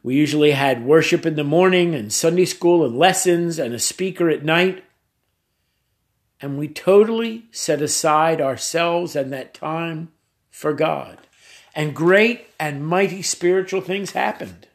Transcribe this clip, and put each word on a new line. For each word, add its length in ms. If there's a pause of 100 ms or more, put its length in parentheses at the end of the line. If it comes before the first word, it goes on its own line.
We 140
usually 360
had 320
worship 400
in 120
the 80
morning 500
and 180
Sunday 320
school 400
and 140
lessons 600
and 140
a 60
speaker 500
at 160
night. 400 (1600)
And 180
we 80
totally 840
set 280
aside 600
ourselves 760
and 180
that 220
time 560 (400)
for 220
God. 460 (560)
And 200
great 540 (100)
and 280
mighty 360
spiritual 580
things 300
happened. 640